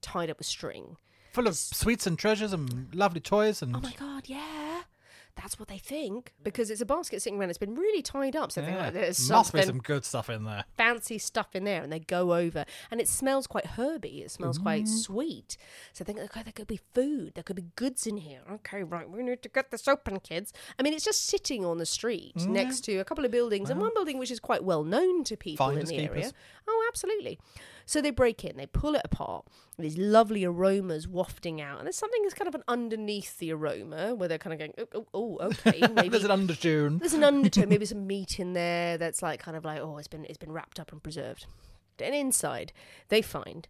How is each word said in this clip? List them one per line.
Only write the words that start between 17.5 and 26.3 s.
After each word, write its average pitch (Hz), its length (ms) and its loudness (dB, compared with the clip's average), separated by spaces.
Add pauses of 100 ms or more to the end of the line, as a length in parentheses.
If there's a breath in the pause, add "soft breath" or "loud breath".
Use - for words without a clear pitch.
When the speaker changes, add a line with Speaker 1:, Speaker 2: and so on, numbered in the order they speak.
Speaker 1:
be 175 200 -10
goods 254 300 -2
in 214 120 -4
here. 147 320 -14
Okay, 202 320 -10
right, 170 260 -6
we 208 140 -8
need 247 200 -4
to 226 60 -14
get 277 220 0
this 240 180 -2
open, 233 320 2
kids." 185 320 -6 (260 loud breath)
I - 40 0
mean, 302 100 4
it's 311 140 -4
just - 180 2
sitting 269 400 0
on 170 140 0
the 165 80 -2
street - 500 -4
Speaker 2:
Mm. 175 120 0
Speaker 1:
next 254 340 2
to 196 160 0
a 190 60 0
couple 311 200 -2
of 240 60 2
buildings, 220 400 2
and 277 100 0
Speaker 2:
Wow. 427 60 2
Speaker 1:
one 466 80 0
building 311 240 0
which 254 120 -4
is 233 80 -6
quite - 260 0
well 165 200 2
known 320 400 2
to - 140 -6
people 151 280 0
Speaker 2:
Finders 151 220 0
Speaker 1:
in 165 80 -4
the 151 60 -2
Speaker 2:
keepers. 151 220 -4
Speaker 1:
area. 269 80 -6 (360 loud breath)